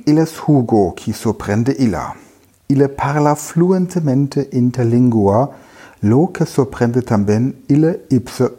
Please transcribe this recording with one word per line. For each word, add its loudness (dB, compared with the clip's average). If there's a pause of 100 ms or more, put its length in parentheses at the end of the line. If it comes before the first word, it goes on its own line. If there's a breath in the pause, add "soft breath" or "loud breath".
illes 0
Hugo, 2
qui -8
sorprende -2
illa. -4 (520 soft breath)
Ille 2
parla 0
fluentemente -2
interlingua, 2 (460 loud breath)
lo 2
che -4
sorprende -2
tamben 0
ille 0
ipse -2